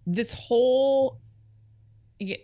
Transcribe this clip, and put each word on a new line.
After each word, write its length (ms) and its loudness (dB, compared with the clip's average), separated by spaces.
this 280 -2
whole, 840 0
y-, 220 -8